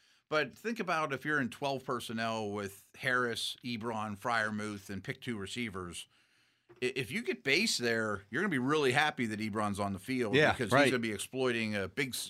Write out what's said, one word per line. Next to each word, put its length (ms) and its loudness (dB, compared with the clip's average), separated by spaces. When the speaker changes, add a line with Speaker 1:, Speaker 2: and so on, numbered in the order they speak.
Speaker 1:
But 260 0
think 240 -6
about 320 0
if 140 -4
you're 160 2
in 80 0
twelve 340 -4
personnel 680 -2
with 320 -6
Harris, 680 0
Ebron, 540 -4
Freiermuth, 720 -2
and 120 -6
pick 180 -8
two 180 -4
receivers, 640 -8
i-, 120 0
if 160 -4
you 120 -4
get 200 -4
base 360 2
there, 500 0
you're 140 -2
gonna 80 0
be 80 2
really 320 4
happy 340 2
that 140 -2
Ebron's 400 0
on 140 0
the 60 -4
field 360 0
Speaker 2:
Yeah, 160 8
Speaker 1:
because 200 -2
Speaker 2:
right. 120 8
Speaker 1:
he's 80 6
gonna 100 2
be 120 -2
exploiting 640 0
a 120 -2
big, 220 -4
s-, 200 -6